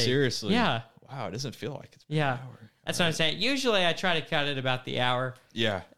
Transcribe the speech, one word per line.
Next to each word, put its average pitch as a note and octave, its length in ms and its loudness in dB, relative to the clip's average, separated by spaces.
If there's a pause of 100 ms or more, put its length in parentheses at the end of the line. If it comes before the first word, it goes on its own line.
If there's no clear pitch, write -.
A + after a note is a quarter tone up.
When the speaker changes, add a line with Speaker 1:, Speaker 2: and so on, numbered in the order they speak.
Speaker 1:
Seriously? C3+ 500 2
Speaker 2:
Yeah. D#3+ 280 2 (260)
Speaker 1:
Wow, B2+ 200 -8
it F#2 40 -6
doesn't B2 220 -8
feel C#3+ 200 -8
like - 200 -16
it's - 100 -20
been D3+ 120 -6
Speaker 2:
Yeah. C#3+ 180 2
Speaker 1:
an B2 60 -6
hour. B2+ 300 -18 (140)
Speaker 2:
That's D#3+ 160 -4
Speaker 1:
All F3 40 4
Speaker 2:
what E3 40 4
I'm - 40 4
Speaker 1:
right. - 40 -4
Speaker 2:
saying. D#3 240 0
Usually A#3 460 2
I E3 60 4
try E3+ 260 0
to C#3+ 80 -4
cut C#3+ 220 0
it C#3+ 100 -4
about B2+ 260 -2
the B2+ 160 -2
hour. B2+ 340 0 (180)
Speaker 1:
Yeah. G#2+ 300 0 (160)